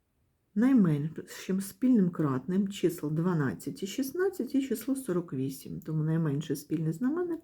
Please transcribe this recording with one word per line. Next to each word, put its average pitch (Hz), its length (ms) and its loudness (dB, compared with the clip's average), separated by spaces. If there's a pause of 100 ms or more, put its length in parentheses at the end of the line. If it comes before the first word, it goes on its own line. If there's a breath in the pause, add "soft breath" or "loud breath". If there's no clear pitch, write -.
(560)
Найменшим 190 1080 4
спільним 220 480 4
кратним 170 580 0
чисел 160 440 -2
дванадцять 160 720 0
і 196 40 -4
шістнадцять 277 680 -2
є 269 60 2
число 262 340 -4
сорок 175 380 -4
вісім, 135 480 -6
тому 156 220 -2
найменший 156 520 0
спільний 160 380 -4
знаменник — 320 500 -2